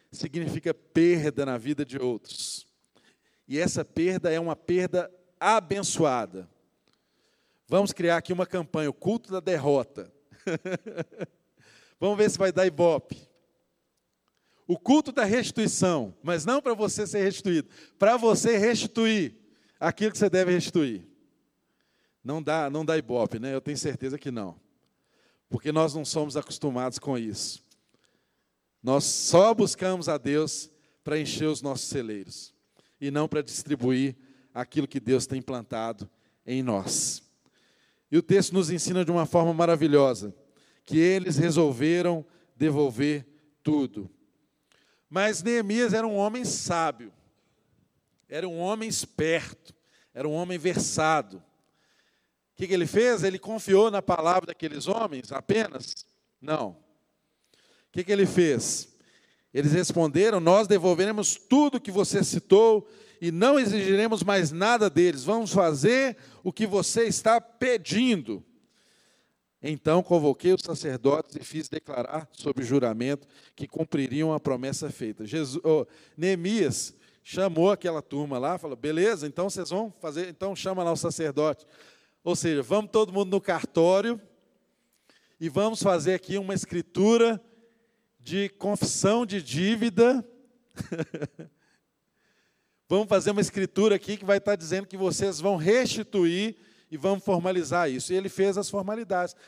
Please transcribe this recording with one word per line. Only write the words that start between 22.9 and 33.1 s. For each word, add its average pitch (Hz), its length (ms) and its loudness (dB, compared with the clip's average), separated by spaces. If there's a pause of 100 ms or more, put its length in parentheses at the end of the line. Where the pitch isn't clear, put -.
ibope, 117 420 -2
né? 135 160 -6
Eu 135 60 -4
tenho 143 160 -8
certeza 131 420 -6
que 139 120 -10
não. 98 280 -10 (920)
Porque 143 200 -4
nós 156 240 0
não 156 100 -8
somos 151 320 -6
acostumados 127 600 -6
com 131 200 -6
isso. 107 440 -8 (1200)
Nós 135 220 0
só - 480 4
buscamos 185 560 -2
a 156 80 -2
Deus 143 540 -4 (320)
para 151 160 -4
encher 147 280 -6
os 156 140 -2
nossos 139 260 -6
celeiros 110 680 -10 (460)
e 139 100 -6